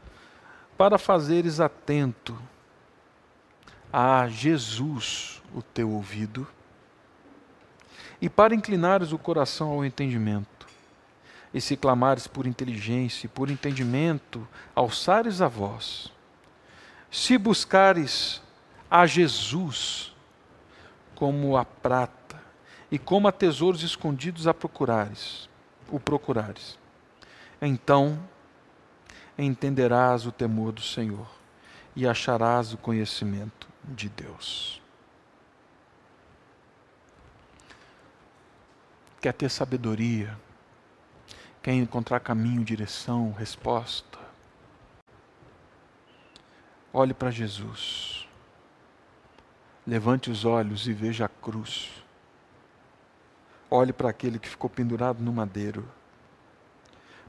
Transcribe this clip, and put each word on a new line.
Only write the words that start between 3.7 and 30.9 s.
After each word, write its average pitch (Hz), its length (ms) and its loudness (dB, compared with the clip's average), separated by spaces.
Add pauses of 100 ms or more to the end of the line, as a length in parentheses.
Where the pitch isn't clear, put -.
a 127 380 4
Jesus 120 1120 -4 (120)
o 117 80 -8
teu 113 280 -2
ouvido, 107 560 -6 (1700)
e 170 80 -2
para 220 260 8
inclinares 190 560 2
o 156 80 -4
coração 156 520 0
ao 143 160 -2
entendimento, 110 720 -2 (920)
e 135 80 -4
se 135 160 -2
clamares 127 520 4
por 131 180 -6
inteligência 120 800 -4
e - 20 -10
por 135 220 -4
entendimento, 135 960 -2 (280)
alçares 185 680 0
a 165 80 4
voz, 110 640 -6 (960)
se - 260 4
buscares 190 1040 4 (480)
a 175 160 8
Jesus 156 1120 0 (1000)
como 139 400 0
a 123 80 2
prata, - 760 -2 (480)
e 143 100 -4
como 202 280 2
a 196 60 6
tesouros 165 500 2
escondidos 165 640 -4
a 165 80 4
procurares, 110 920 -4 (400)
o 147 100 -6
procurares, 117 800 -4 (840)
então 143 580 2 (1160)
entenderás 127 880 2
o 117 60 -6
temor 110 400 -2
do 110 100 -12
Senhor 110 440 -8 (720)